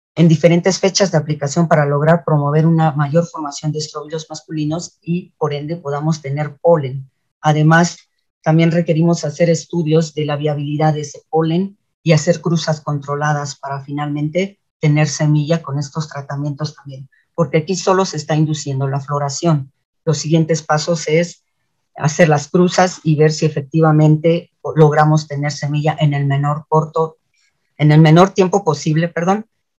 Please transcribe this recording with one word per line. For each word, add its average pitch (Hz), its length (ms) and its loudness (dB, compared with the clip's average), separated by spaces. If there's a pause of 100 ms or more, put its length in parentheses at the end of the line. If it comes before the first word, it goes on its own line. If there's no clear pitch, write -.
(160)
en 165 120 6
diferentes 170 500 4
fechas 190 320 0
de 160 80 0
aplicación 147 480 -2
para 156 200 2
lograr 156 380 2
promover 151 420 2
una 160 260 2
mayor 151 340 0
formación 151 460 -8
de 151 80 -6
estróbilos 151 500 -10
masculinos 156 720 -8
y, 175 360 -6
por 147 140 -2
ende, 151 240 -6
podamos 151 460 -4
tener 143 380 -6
polen. 139 500 0 (300)
Además, 156 580 2 (440)
también 165 280 2
requerimos 165 540 0
hacer 170 260 0
estudios 160 640 -2
de 151 100 -4
la 147 120 -4
viabilidad 147 580 -2
de 151 60 -6
ese 143 300 -14
polen 165 480 -2 (240)
y 160 100 2
hacer 156 280 2
cruzas 160 400 -2
controladas 143 760 -4
para 139 260 -10
finalmente 147 760 -6 (180)
tener 151 300 2
semilla 151 540 0
con 139 160 -8
estos 151 300 -8
tratamientos 143 680 -10
también, 135 320 -18 (260)
porque 160 240 -2
aquí 160 160 -4
solo 185 300 0
se 160 140 -6
está 151 180 -4
induciendo 147 500 -2
la 139 140 -4
floración. 143 720 -4 (320)
Los 151 140 -2
siguientes 156 440 0
pasos 156 460 -2
es 170 340 -2 (540)
hacer 160 320 2
las 143 200 0
cruzas 180 540 2
y 156 140 2
ver 156 160 4
si 156 140 -2
efectivamente 156 1080 2 (240)
logramos 151 500 4
tener 143 240 -6
semilla 147 480 -4
en 147 140 2
el 143 140 -2
menor 143 420 -2
corto, 156 480 -2 (600)
en 151 140 4
el 151 80 8
menor 165 300 8
tiempo 190 320 0
posible, 160 460 -2
perdón, 185 380 -2 (320)